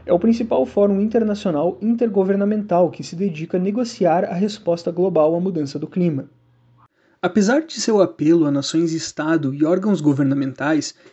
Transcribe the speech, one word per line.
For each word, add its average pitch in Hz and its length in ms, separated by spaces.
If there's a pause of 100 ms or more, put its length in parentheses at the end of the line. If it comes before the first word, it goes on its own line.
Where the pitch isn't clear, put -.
é - 60
o 175 80
principal 233 460
fórum 202 340
internacional 202 840
intergovernamental 202 1120
que - 100
se 139 140
dedica 170 400
a 180 60
negociar 196 640
a - 80
resposta 175 580
global 165 420
à 175 60
mudança 160 400
do 151 80
clima. 156 420 (920)
Apesar 208 400
de 320 180
seu 214 220
apelo 165 440
a 143 60
nações-estado 156 1000
e 143 100
órgãos 185 380
governamentais, 139 920 (200)